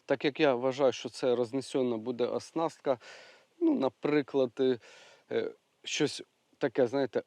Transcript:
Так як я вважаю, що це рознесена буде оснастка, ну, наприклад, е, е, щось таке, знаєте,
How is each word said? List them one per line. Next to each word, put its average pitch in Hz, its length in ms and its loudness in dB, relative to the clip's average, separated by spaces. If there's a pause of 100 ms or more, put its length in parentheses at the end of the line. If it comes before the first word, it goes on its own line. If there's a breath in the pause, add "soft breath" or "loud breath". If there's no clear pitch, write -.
Так 165 200 -2
як 139 140 -2
я 143 160 6
вважаю, 131 360 2
що - 180 -8
це 123 260 0
рознесена 123 640 -2
буде 120 280 -2
оснастка, 131 720 -2 (640 loud breath)
ну, 330 160 2
наприклад, 139 840 0
е, 131 200 2 (520 soft breath)
е, 117 200 -2 (320)
щось - 400 -2 (340)
таке, 131 300 2
знаєте, 123 400 -2